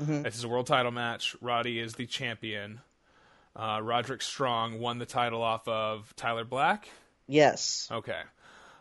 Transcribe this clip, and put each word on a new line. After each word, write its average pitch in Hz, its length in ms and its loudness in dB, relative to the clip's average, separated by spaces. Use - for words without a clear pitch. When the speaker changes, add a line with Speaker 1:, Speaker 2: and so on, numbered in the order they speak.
Speaker 1:
Mm-hmm. 147 220 0
Speaker 2:
this 110 120 -2
is 117 80 -6
a 117 60 -2
world 123 180 0
title 127 240 4
match. 117 480 -4
Roddy 120 400 0
is 113 140 -4
the 127 120 -6
champion. 110 760 -6
Uh, 110 260 0
Roderick 117 400 0
Strong 113 580 0
won 120 200 -2
the 120 60 -6
title 117 360 0
off 113 280 0
of 107 480 -2
Tyler 117 260 -2
Black? 143 460 0
Speaker 1:
Yes. - 640 6
Speaker 2:
Okay. 110 300 -4